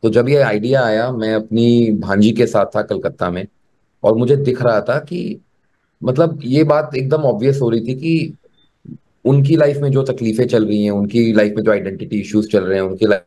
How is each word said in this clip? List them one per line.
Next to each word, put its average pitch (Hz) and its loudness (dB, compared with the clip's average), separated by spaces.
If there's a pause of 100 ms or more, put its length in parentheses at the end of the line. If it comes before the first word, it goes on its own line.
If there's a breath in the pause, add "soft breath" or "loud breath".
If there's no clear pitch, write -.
तो 113 2
जब 120 2
ये 143 4
idea 123 2
आया, 113 0
मैं 110 -2
अपनी 113 2
भांजी 101 2
के 117 2
साथ 104 0 (100)
था 104 0
कलकत्ता 90 -6
में, 90 -8 (580)
और 110 4
मुझे 127 2
दिख 131 -2
रहा 113 2
था 123 -2
कि, 175 -10 (640)
मतलब, 139 0
ये 139 2
बात 151 2
एकदम 135 -2
obvious 135 0
हो 120 0
रही 113 0
थी 123 -6
कि 160 -4 (880)
उनकी 139 4
life 147 2
में 143 -2
जो 131 2
तकलीफें 117 -2
चल 113 0
रही 104 0
हैं, 104 0
उनकी 101 0
life 107 2
में 107 -2
जो 110 0
identity 98 -4
issues 107 -2
चल 98 2
रहे 95 -2
हैं, 95 -2
उनकी 95 -2
लाइफ 101 0